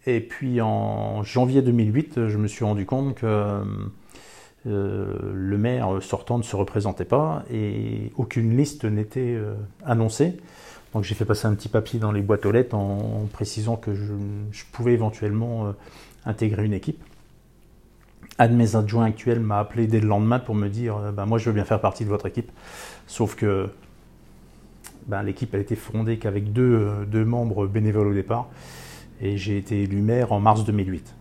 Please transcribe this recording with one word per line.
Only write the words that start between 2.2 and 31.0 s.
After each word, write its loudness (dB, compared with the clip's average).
je 0
me 2
suis -4
rendu 0
compte -2
que, 0
euh, -2
le -2
maire 0
sortant -4
ne -2
se -10
représentait -2
pas 0
et -4
aucune 2
liste 0
n'était, -2
euh, -4
annoncée. 2
Donc 0
j'ai -2
fait 0
passer 0
un 4
petit -6
papier 0
dans 0
les 0
boîtes 2
aux 4
lettres 4
en, -2
en -4
précisant -4
que -4
je, -4
je -16
pouvais 2
éventuellement, 0
euh, -2
intégrer 0
une 2
équipe. -4
Un 8
de 4
mes 4
adjoints 2
actuels 0
m'a 0
appelé 0
dès 4
le 2
lendemain 4
pour -4
me 0
dire, -4
euh, « -6
Ben, -4
moi 2
je -2
veux 2
bien 2
faire 2
partie 0
de -2
votre 0
équipe. » -6
Sauf -2
que, 0
ben, -4
l'équipe -4
elle 2
était -2
fondée -2
qu'avec -2
deux, 2
euh, 4
deux 2
membres 0
bénévoles 2
au 2
départ. -2
Et -2
j'ai -2
été -2
élu 0
maire 4
en 2
mars 6
deux 0
mille 2
huit. -8